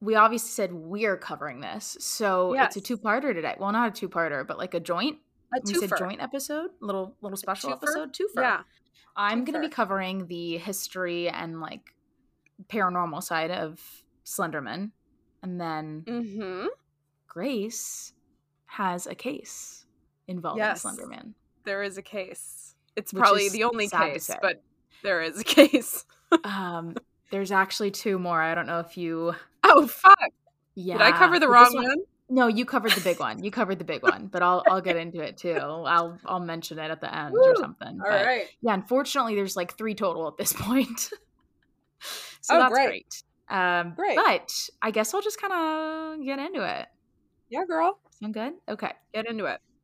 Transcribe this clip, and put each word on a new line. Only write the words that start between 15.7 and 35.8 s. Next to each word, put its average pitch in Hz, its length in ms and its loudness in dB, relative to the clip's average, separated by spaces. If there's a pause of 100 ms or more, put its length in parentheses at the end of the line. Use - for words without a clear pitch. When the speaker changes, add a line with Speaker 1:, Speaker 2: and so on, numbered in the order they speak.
Speaker 2:
Mm-hmm. 208 600 -8 (640)
Speaker 1:
Grace 220 840 -8 (520)
has 180 400 -6
a - 80 -10
case - 680 -12 (440)
involving 175 320 -6
Speaker 2:
Yes. 214 240 -2
Speaker 1:
Slenderman. - 500 -12 (300)
Speaker 2:
There 202 180 -4
is 196 160 -8
a 196 40 -10
case. - 720 -12 (220)
It's - 160 -8
Speaker 1:
Which 190 100 -2
Speaker 2:
probably 202 240 8
Speaker 1:
is 190 60 0
Speaker 2:
the 220 120 0
only 226 240 0
Speaker 1:
sad 170 180 2
to 147 60 -2
Speaker 2:
case, 139 140 -8
Speaker 1:
say. - 140 -6
Speaker 2:
but 185 220 -2 (400)
there 185 200 0
is 165 180 -6
a 226 40 -6
<laughs> - 0 -
case. - 600 8 (400)
Speaker 1:
Um, 175 500 -6 (360)
there's 196 220 -4
actually 190 380 0
two 196 280 -2
more. 175 220 -2
I 165 140 0
don't 170 120 -2
know 170 140 -4
if 165 160 -12
you 165 380 -4 (300)
Speaker 2:
Oh, 330 220 10
fuck. 392 300 8 (580)
Speaker 1:
Yeah. 185 240 -2
Speaker 2:
Did 208 60 8
I 247 80 8
cover 349 260 6
the 302 80 6
Speaker 1:
But 247 60 6 (120)
this 247 100 8
Speaker 2:
wrong - 0 -
Speaker 1:
one 247 100 0
Speaker 2:
one? 269 140 2 (300)
Speaker 1:
No, 254 180 4
you 233 180 2
covered 226 280 0
the 202 100 0
big 175 180 0
one. 131 240 -4
You 208 60 -4
covered 196 280 -2
the 170 60 -10
big 160 180 -6
one, - 260 0
but 180 140 -4
I'll, 180 240 4
I'll 190 140 6
get 175 160 0
into 170 240 -8
it - 160 -8
too. 175 160 -4
Speaker 2:
<laughs> 156 80 -2
Speaker 1:
I'll, 170 640 0